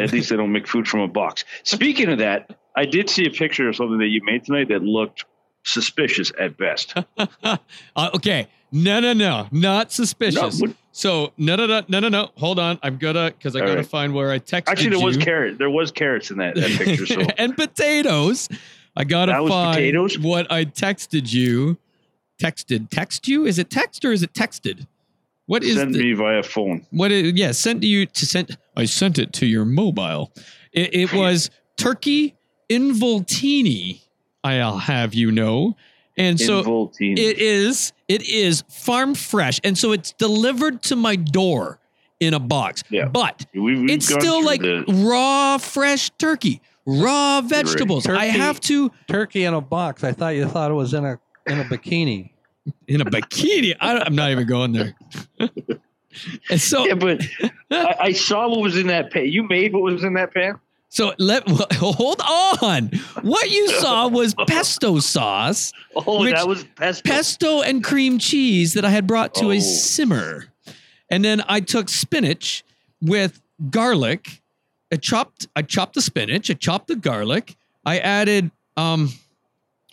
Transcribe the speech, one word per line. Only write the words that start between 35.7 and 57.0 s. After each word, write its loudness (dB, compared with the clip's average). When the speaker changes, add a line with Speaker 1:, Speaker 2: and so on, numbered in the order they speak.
Speaker 2:
And 2
so 2
Speaker 1:
Involtini. 0
Speaker 2:
it 0
is, 0
it -2
is 0
farm -2
fresh. -2
And 0
so 2
it's -4
delivered 0
to -2
my 2
door 0
in 2
a 2
box. -2
Speaker 1:
Yeah. 0
Speaker 2:
But -2
Speaker 1:
We've, 2
we've 2
Speaker 2:
it's 0
Speaker 1:
gone 2
Speaker 2:
still 2
Speaker 1:
through 4
Speaker 2:
like 2
Speaker 1:
the 0
Speaker 2:
raw, 4
fresh 0
turkey, 0
raw 2
Speaker 1:
Right. 0
Speaker 2:
vegetables. 0
I 2
Speaker 3:
Turkey, 2
Speaker 2:
have 0
to 0
Speaker 3:
turkey -2
in 0
a 0
box. -4
I 0
thought -2
you 0
thought -2
it 0
was -2
in 0
a, -4
in -2
a -4
bikini. -2
Speaker 2:
In 2
a 0
bikini. 0
I, 2
I'm 0
not 2
even 0
going 0
there. -2
<laughs> -2
And 2
so 2
Speaker 1:
Yeah, 2
but 2